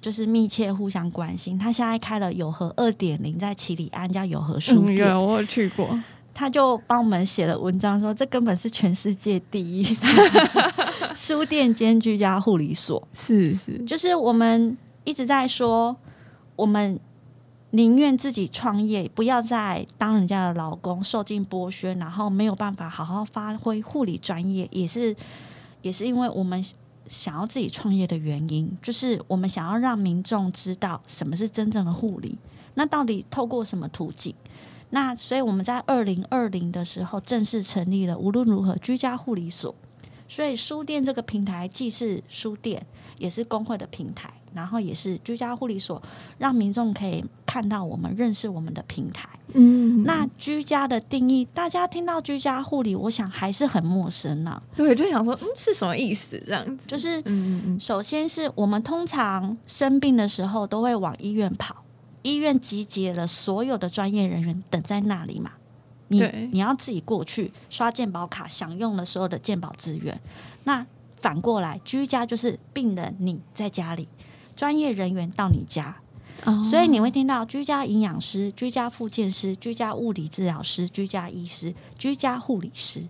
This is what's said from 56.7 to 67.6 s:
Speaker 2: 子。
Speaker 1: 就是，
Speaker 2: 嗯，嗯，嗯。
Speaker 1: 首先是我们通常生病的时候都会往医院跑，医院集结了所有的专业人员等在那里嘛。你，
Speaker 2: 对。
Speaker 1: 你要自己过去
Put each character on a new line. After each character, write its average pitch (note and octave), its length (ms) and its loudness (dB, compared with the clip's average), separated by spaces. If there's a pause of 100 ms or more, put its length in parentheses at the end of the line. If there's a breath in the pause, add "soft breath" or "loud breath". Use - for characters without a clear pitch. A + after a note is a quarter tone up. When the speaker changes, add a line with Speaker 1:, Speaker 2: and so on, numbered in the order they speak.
Speaker 2:
子。 - 100 -16
Speaker 1:
就 C#4+ 100 -6
是， E4 220 -4
Speaker 2:
嗯， D4+ 60 -10
嗯， F#3+ 420 0
嗯。 F3+ 120 0
Speaker 1:
首 G3+ 220 -2
先 D4+ 260 -4
是 D#4 280 -4
我 G#3 100 2
们 G#3 160 2
通 E4 240 -2
常 G#3 500 -2 (120)
生 C#4 320 2
病 C4+ 180 4
的 G#3 100 4
时 G3 160 -2
候 G3+ 220 -2
都 G#3 160 -2
会 A#3+ 140 2
往 F#3+ 240 -2
医 G#3 120 -6
院 G#3 240 0
跑， - 280 -10 (400)
医 C#4+ 120 0
院 D4 240 2
集 G#3 240 -6
结 F#3+ 300 -4
了 E3+ 140 -2
所 G3 360 -2
有 C4 140 -2
的 F#3 100 -4
专 G3 240 -2
业 G3+ 140 2
人 F3 160 -2
员 E3+ 300 -4
等 E3 100 -2
在 G3+ 200 -2
那 F#3+ 240 -2
里 - 140 -8
嘛。 - 120 -8 (580)
你， G3+ 100 6
Speaker 2:
对。 A3 320 0
Speaker 1:
你 F#3+ 80 2
要 A3+ 160 2
自 B3+ 160 -8
己 E3+ 100 -4
过 G#3 220 -2
去 - 280 -4 (180 loud breath)